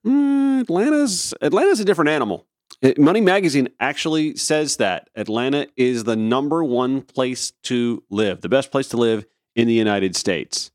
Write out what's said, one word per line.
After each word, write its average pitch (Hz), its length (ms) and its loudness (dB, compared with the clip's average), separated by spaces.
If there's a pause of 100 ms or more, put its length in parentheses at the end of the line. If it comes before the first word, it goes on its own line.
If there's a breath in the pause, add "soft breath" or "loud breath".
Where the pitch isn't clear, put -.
Mm, 277 540 2
Atlanta's, 233 800 0
Atlanta's 233 400 2
a 208 40 -2
different 165 260 2
animal. 120 360 -2 (340)
It, 131 180 4
Money 160 220 4
Magazine 180 480 2 (120)
actually 156 560 -2
says 151 400 -2
that 95 400 -2
Atlanta 120 500 -2 (100)
is 123 280 0
the 113 120 0
number 135 480 -2
one 127 380 -2
place 127 500 -4 (120)
to 120 440 -2
live, 98 320 -2
the - 80 -10
best 131 220 0
place 135 180 -2
to - 80 -6
live 113 280 0 (320)
in 117 100 2
the 117 80 2
United 101 400 0
States. - 600 -6